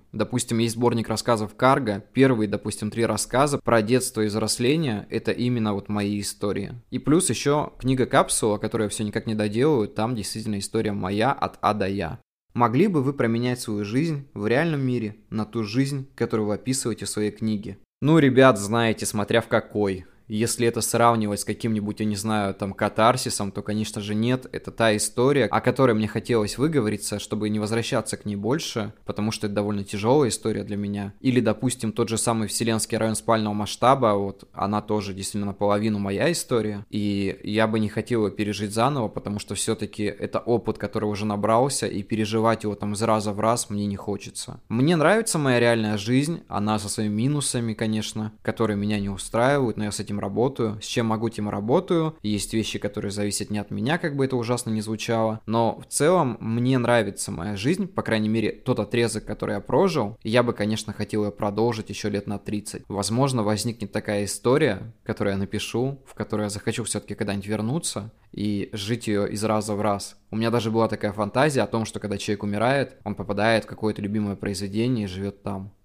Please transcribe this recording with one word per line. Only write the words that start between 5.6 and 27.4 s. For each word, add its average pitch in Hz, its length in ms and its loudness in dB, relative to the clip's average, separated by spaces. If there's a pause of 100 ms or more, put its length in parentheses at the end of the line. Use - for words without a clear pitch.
вот 98 160 -6
мои 104 300 0
истории. 101 540 -4 (160)
И 127 80 -6
плюс 160 320 4
еще 143 480 0
книга 127 300 2
«Капсула», 123 500 2
которую 110 280 -2
я 101 40 -2
все 110 140 -4
никак 107 240 -4
не 110 80 -2
доделаю, 107 540 2
там 117 260 -2
действительно 107 440 -4
история 104 340 -2
моя 104 400 0
от - 260 -4
А 107 140 2
до 98 160 0
Я. 90 300 -4 (340)
Могли 120 340 4
бы 156 160 2
вы 139 80 2
променять 120 480 0
свою 104 240 -4
жизнь 139 500 -2
в 104 140 -4
реальном 147 320 2
мире 120 380 -2 (120)
на 110 160 -4
ту 113 180 -4
жизнь, 135 520 -2
которую 113 320 0
вы 104 60 0
описываете 117 500 -4
в 98 60 -6
своей 107 220 -2
книге? 104 480 -4 (220)
Ну, 151 160 6
ребят, 131 400 8
знаете, 107 480 0
смотря 107 360 2
в - 60 -14
какой. 101 580 0 (220)
Если 113 400 0
это 113 140 2
сравнивать 113 600 2
с - 40 -10
каким-нибудь, 104 540 -2
я 110 80 0
не 104 80 0
знаю, 101 400 0
там, 98 180 -4
«Катарсисом», 110 800 2
то, 104 100 -6
конечно 107 400 -4
же, 104 140 -4
нет. 123 360 0
Это - 200 -10
та 110 260 4
история, 127 480 2
о 107 160 2
которой 123 320 4
мне 107 140 2
хотелось 107 500 0
выговориться, 110 640 0
чтобы 107 280 -4